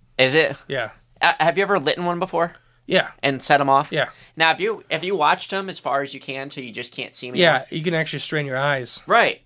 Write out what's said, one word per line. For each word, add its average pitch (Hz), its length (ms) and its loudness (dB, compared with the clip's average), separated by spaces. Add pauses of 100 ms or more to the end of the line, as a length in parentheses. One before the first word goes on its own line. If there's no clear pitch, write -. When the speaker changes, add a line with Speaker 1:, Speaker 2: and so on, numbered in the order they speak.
(180)
Speaker 1:
Is 131 160 4
it? 151 220 2 (120)
Speaker 2:
Yeah. 123 220 -6 (320)
Speaker 1:
Uh, 160 180 4
have 160 160 2
you 190 60 2
ever 196 160 2
lit 143 180 0
in 175 80 -4
one 175 140 -2
before? 170 360 -2 (320)
Speaker 2:
Yeah. 180 240 0 (120)
Speaker 1:
And 135 200 0
set 143 180 4
'em 139 100 0
off? 139 220 4
Speaker 2:
Yeah. 147 180 -2 (260)
Speaker 1:
Now, 160 120 4
have 160 120 2
you, 202 300 -4
have 151 140 -4
you 190 120 -2
watched 160 380 0
'em 190 160 -6
as - 80 -8
far 139 240 -2
as 139 100 -8
you 135 80 -14
can 135 300 -10
till 139 140 -12
you 117 80 -14
just 120 220 -10
can't 120 200 -10
see 127 140 -12
'em 127 60 -10
Speaker 2:
Yeah, 170 160 4
Speaker 1:
anymore? 135 200 0
Speaker 2:
you 160 120 -6
can 170 120 -2
actually 156 260 -4
strain 151 260 -4
your 131 120 -6
eyes. 135 480 -2
Speaker 1:
Right. 202 400 2